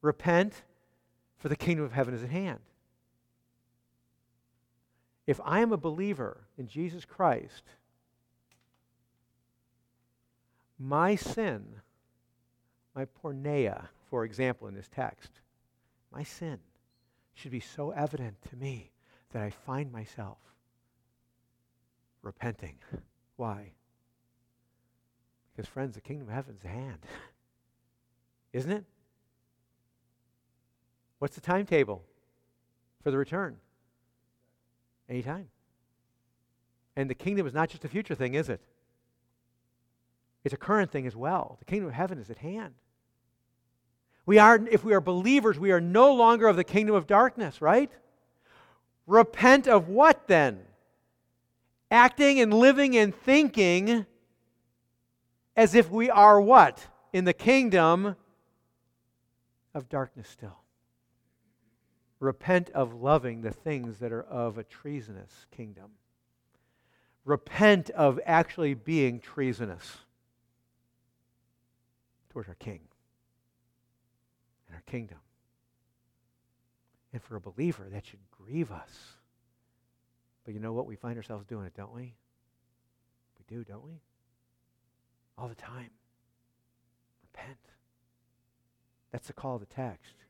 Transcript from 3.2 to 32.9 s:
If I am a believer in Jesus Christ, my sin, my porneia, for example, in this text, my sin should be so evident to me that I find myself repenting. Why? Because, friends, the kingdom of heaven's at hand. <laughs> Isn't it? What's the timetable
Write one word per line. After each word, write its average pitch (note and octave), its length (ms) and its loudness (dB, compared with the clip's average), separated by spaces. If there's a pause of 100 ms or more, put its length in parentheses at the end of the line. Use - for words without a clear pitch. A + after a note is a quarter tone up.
If C#3+ 180 -4
I F3 180 -4
am A#3 100 -2
a G#3 60 -4
believer D#3 680 -8 (120)
in B2+ 100 -16
Jesus E3 380 -12
Christ, - 580 -6 (3250)
my D3+ 380 -2
sin, A2 680 -8 (1120)
my C3+ 100 -10
porneia, C#3 840 -8 (240)
for A#2+ 140 -6
example, A#2 420 -8
in G2 80 -16
this G2 140 -20
text, - 420 -14 (800)
my C3+ 120 -14
sin D#3 360 -14 (760)
should - 180 -20
be B2 80 -10
so D3 320 -14
evident C#3+ 580 -8
to - 60 -20
me B2+ 360 -14 (400)
that A#2 100 -10
I G#2 80 -8
find C3+ 420 -12
myself A2 460 -18 (1800)
repenting. G2 580 -16 (560)
Why? G#2 360 -14 (1800)
Because, G#2+ 140 -16
friends, C3 240 -12
the G2+ 80 -20
kingdom C#3 260 -18
of G#2 60 -14
heaven's B2 320 -14
at E2+ 60 -14
hand. A#2+ 280 -16 (720)
<laughs> - 800 -20
Isn't C3 180 -8
it? G#3 120 -8 (2250)
What's C#3+ 160 -8
the - 60 -20
timetable D3 600 -2 (1000)